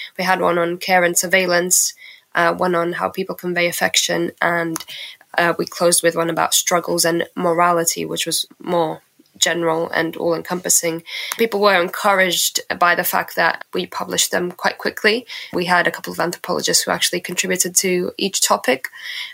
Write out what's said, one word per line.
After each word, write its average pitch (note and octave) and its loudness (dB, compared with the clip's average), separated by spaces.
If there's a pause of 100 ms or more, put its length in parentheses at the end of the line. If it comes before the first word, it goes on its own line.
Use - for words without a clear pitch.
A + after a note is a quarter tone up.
(160)
We F#3 -4
had F#3 2
one F3 2
on E3+ 0
care F#3 4
and F3 2
surveillance. F3+ 2 (420)
Uh, E3+ 4
one F3+ 0
on E3+ 0
how F#3 -2
people F#3+ -6
convey F3 -2
affection. F3 0
And, E3+ 0 (560)
uh, E3+ 4
we F3+ -2
closed F3 2
with E3+ 2
one E3 0
about D#3+ 0
struggles E3+ 0
and E3+ 0
morality, E3+ 2
which D#3+ -4
was - -4 (120)
more E3+ -2 (380)
general E3 0
and E3 0
all-encompassing. E3+ -2 (360)
People A3+ 2
were G3 6
encouraged F#3 2 (180)
by F3 4
the F3 0
fact F3 -2
that - 0
we F#3 -4
published F#3 -2
them F3+ -2
quite - -2
quickly. - 0 (260)
We F3 -2
had F3 2
a E3+ 2
couple - -10
of E3+ -8
anthropologists - 0
who - -4
actually F3 0
contributed F#3 -2
to F3+ 0
each G3 0
topic, B3+ 0 (460)